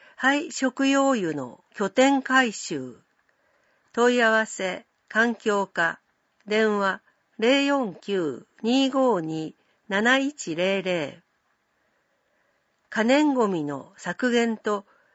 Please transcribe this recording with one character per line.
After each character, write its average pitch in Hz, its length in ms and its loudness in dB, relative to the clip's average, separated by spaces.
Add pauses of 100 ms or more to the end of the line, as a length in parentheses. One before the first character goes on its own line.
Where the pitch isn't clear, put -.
(140)
廃 269 380 0
食 269 360 -2
用 269 260 2
油 175 180 -2
の 127 320 -10 (100)
拠 196 140 -2
点 262 320 4
回 262 320 0
収。 131 480 -10 (920)
問 247 200 4
い 247 80 2
合 220 80 4
わ 220 140 2
せ、 - 400 -8 (240)
環 226 260 0
境 202 320 -2
課、 - 340 -2 (460)
電 214 320 0
話、 196 220 -2 (380)
零 269 260 2
四 269 300 0
九 170 520 -4 (160)
二 262 280 2
五 254 300 2
二 160 360 -8 (320)
七 226 300 2
一 269 360 -6
零 190 280 -2
零。 175 400 -6 (1700)
可 214 140 -2
燃 285 280 4
ご 240 160 2
み 170 160 -4
の 143 320 -10
削 208 340 -4
減 233 280 0
と 208 260 -4 (300)